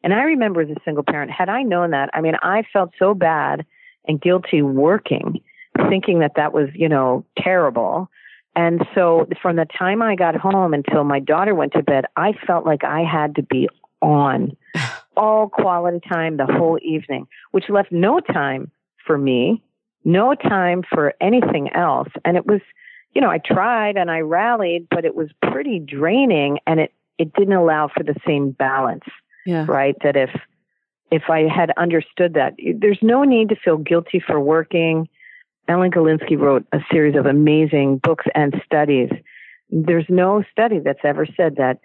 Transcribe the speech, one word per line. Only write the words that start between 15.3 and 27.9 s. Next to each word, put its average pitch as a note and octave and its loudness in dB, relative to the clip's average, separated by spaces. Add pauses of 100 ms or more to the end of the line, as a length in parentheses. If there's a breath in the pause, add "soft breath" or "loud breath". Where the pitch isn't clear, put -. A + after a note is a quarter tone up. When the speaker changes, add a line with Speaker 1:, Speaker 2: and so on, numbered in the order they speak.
Speaker 1:
quality F3 -2
time D#3+ -4
the C#3 -2
whole E3 0
evening, C#3+ -6 (240 loud breath)
which F#3+ -2
left G3+ 0
no G3+ 2
time C#3 -6 (360)
for D#3 0
me, C3+ 0 (420)
no G3+ 4
time F3+ 0 (100)
for D3 0
anything F#3 0
else. C#3 -2 (160)
And F3 0
it F3 -2
was, G3+ 0 (540 loud breath)
you - 2
know, A3+ 2
I D#3+ -2
tried G#3 0
and F3 0
I E3 -2
rallied, F3 -2
but E3+ -2
it D#3+ -2
was D#3 -4 (100)
pretty C4 -2
draining D3+ 0
and D#3+ 2
it, - -2 (260)
it E3 -2
didn't G3+ 2
allow D#3 2 (100)